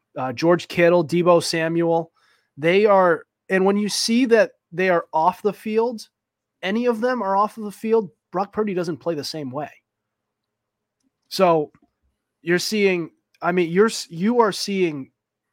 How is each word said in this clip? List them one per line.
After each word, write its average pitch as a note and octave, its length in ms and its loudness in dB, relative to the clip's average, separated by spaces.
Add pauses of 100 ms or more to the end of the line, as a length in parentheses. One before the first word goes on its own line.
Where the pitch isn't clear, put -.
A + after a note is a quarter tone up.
(160)
uh, C3 160 -6
George D#3+ 360 0
Kittle, E3+ 380 2
Deebo E3+ 360 2
Samuel, E3 720 -2 (440)
they F3+ 300 2
are, F#3 400 4 (220)
and F#3+ 160 2
when G3+ 120 2
you G#3 120 -2
see A#3 380 0
that A3 260 2 (180)
they F#3 180 -2
are E3+ 240 0
off E3 300 -2
the G3+ 100 0
field, A3 560 -4 (540)
any G#3+ 220 -2
of A#3 160 0
them B3 220 -2
are G3 140 -2
off G3+ 200 0
of A3 80 -12
the G3+ 80 -10
field, A3 380 0 (220)
Brock G3 200 -4
Purdy G#3+ 220 -4
doesn't E3+ 240 -4
play E3+ 160 -6
the C#3+ 100 -8
same D3 260 -10
way. B2 200 -10 (1600)
So E3 440 2 (680)
you're F3 160 0
seeing, F#3 540 0 (280)
I E3+ 120 -2
mean, F3 180 0
you're F#3+ 160 4
s-, - 240 -8
you G3+ 300 0
are G#3 120 2
seeing E3+ 580 -4 (420)